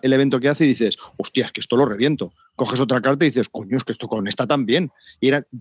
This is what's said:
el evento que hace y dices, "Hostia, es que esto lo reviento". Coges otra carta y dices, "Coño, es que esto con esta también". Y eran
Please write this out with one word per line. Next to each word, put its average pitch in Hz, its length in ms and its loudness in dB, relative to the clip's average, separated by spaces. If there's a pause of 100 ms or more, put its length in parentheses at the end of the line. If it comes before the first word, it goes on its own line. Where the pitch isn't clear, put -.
el 131 120 2
evento 135 260 4
que 127 100 0
hace 147 180 2
y - 20 6
dices, 117 280 0 (200)
"Hostia, - 300 -4
es - 60 -12
que - 80 -10
esto - 160 -2
lo 135 80 4
reviento". 117 480 -2 (220)
Coges 123 240 -2
otra 127 220 0
carta 139 240 2
y 156 40 4
dices, 117 200 0
"Coño, 98 280 -6
es 123 60 -2
que - 80 -6
esto 110 160 -8
con 107 220 -4
esta 123 180 -4
también". 139 440 0 (300)
Y 127 60 0
eran 139 200 2 (140)